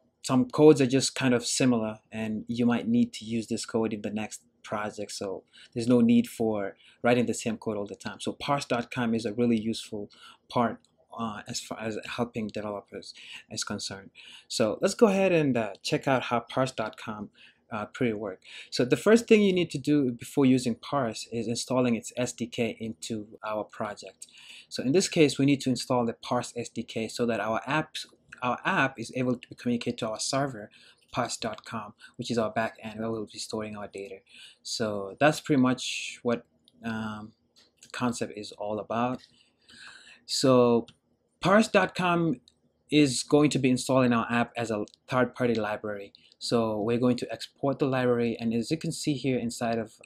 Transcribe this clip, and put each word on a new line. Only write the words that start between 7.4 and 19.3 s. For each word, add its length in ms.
code 180
all 120
the 80
time. 260
So 100
parse 320
dot 260
com 240
is 120
a 80
really 260
useful 500
part, 300
uh, 300
as 120
far 200
as 260
helping 420
developers 680
is 140
concerned. 480
So 320
let's 140
go 140
ahead 240
and, 260
uh, 240
check 260
out 160
how 180
parse 300
dot 240
com, 360
uh, 160
pretty 260
work. 300
So 160
the 100
first 320
thing 140